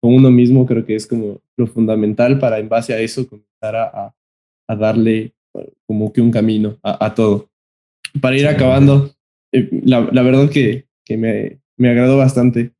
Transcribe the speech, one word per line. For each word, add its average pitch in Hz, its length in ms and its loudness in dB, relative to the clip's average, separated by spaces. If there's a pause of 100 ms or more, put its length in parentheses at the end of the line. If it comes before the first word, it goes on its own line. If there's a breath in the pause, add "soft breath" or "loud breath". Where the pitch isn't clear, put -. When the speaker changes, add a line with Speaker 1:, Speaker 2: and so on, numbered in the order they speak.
Speaker 1:
con 120 140 2
uno 131 160 6
mismo 123 340 4
creo 113 200 -4
que 107 100 -4
es 107 100 -8
como 107 360 -8 (160)
lo 120 100 -2
fundamental 110 720 0
para 117 200 0
en 107 100 -10
base 117 240 -2
a 110 60 -4
eso 117 280 -6
comenzar 110 480 -14
a, 113 100 -4
a, 101 300 -14 (540)
a 113 60 -4
darle, 110 580 -2 (240)
eh, - 160 -18 (120)
como 107 260 -4
que 120 100 -2
un 117 100 2
camino 107 500 -2
a, 104 240 -4
a 104 80 -4
todo. 104 360 -2 (720)
Para 131 160 0
ir 139 60 0
Speaker 2:
Sí. 143 60 2
Speaker 1:
acabando, 139 640 2 (420)
eh, 127 160 0 (160)
la, 123 260 2
la 127 120 2
verdad 135 260 2
que, 131 380 -2 (180)
que 113 120 -6
me, 107 420 -6 (180)
me 123 120 2
agradó 127 280 2
bastante 127 640 0